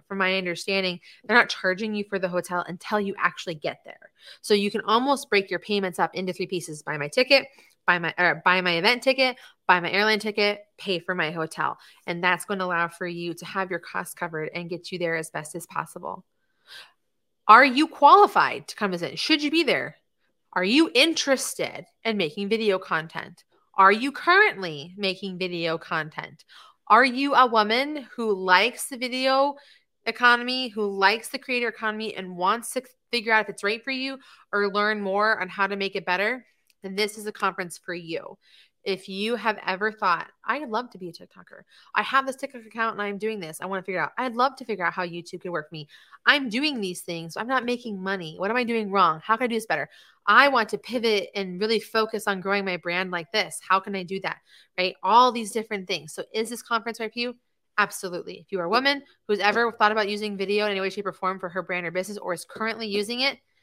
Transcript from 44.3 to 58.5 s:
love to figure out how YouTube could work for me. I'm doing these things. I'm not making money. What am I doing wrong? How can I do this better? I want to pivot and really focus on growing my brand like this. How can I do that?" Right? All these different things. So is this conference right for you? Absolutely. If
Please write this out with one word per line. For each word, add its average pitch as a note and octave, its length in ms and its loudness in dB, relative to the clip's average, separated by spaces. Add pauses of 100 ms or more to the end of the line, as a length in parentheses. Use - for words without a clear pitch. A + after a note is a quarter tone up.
love C4+ 220 2
to B3 80 -16
figure F#3 200 -4
out E3+ 60 0
how F3+ 140 -4
YouTube E3+ 340 -10
could F3+ 120 -10
work D#3 180 -6
for E3 60 -16
me. D3+ 120 -14 (380)
I'm C4+ 240 4
doing C4 320 -2
these F3+ 200 -6
things. E3 360 -8
I'm A3 100 -6
not B3+ 160 0
making A#3+ 400 -6
money. F3+ 340 -6
What F#3+ 140 -2
am B3 60 0
I B3 80 0
doing A3 260 -2
wrong? E3+ 320 4
How A3 140 0
can B3+ 80 -2
I - 20 0
do A#3 80 -2
this A3 100 -4
better? D#3 240 -2 (360)
I B3 240 6
want A3+ 200 2
to G#3+ 80 -4
pivot A3 580 -2
and F#3 240 -6
really A3 220 0
focus A3 460 -2
on F#3+ 140 0
growing G3 220 0
my F#3 140 -4
brand F3+ 340 -4
like E3+ 200 -6
this. F#3 340 -2
How F#3+ 140 4
can G3 160 -6
I F#3 80 -6
do F#3+ 180 -8
that?" D#3+ 200 -8 (360)
Right? F3+ 240 0
All A#3 300 8
these A3 200 -4
different G#3+ 360 -6
things. D#3+ 260 -6
So F3+ 200 -8
is A3 160 -2
this A#3 120 -10
conference A3+ 380 -4
right A3 120 -6
for A#3+ 80 -8
you? B3 180 -4 (400)
Absolutely. F#3 640 -4
If - 120 -20